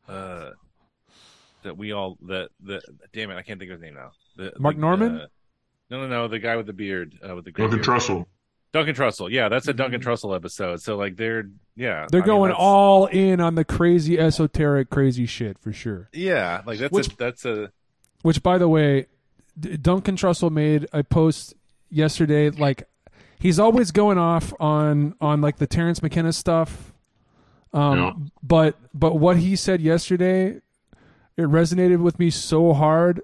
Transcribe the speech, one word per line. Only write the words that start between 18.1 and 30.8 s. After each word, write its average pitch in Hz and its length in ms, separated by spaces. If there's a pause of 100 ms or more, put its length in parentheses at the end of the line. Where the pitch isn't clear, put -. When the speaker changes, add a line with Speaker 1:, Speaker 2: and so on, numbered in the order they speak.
Speaker 2:
Which, 160 200
by 185 160
the 175 100
way, 147 380 (540)
D-, 160 160
Duncan 180 400
Trussell 175 340
made 151 420
a 147 120
post - 500 (360)
yesterday. 151 580
Like, 143 400 (500)
he's 170 220
always 226 300
going 208 260
off 170 420
on, 151 640
on, 147 220
like, 147 160
the 143 80
Terrence 170 360
McKenna 165 300
stuff. - 640 (800)
Um, 143 240
Speaker 3:
Yeah. 92 140 (300)
Speaker 2:
but, 156 360 (160)
but 160 240
what 175 180
he 180 180
said 185 280
yesterday, 185 800 (760)